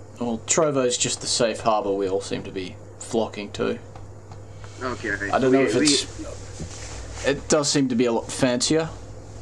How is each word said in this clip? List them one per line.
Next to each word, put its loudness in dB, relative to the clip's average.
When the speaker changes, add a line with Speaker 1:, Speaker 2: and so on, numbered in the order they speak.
Speaker 1:
Well, -2
Trovo's 4
just -2
the -8
safe 2
harbor 2
we 0
all 2
seem -6
to -10
be -8
flocking -2
to. -2
Speaker 2:
Okay. -2
Speaker 1:
I 4
don't 6
know 8
Speaker 2:
We, 6
Speaker 1:
if 2
Speaker 2:
we 4
Speaker 1:
it's, -4
it 0
does 4
seem 4
to 0
be 6
a 4
lot 0
fancier, 4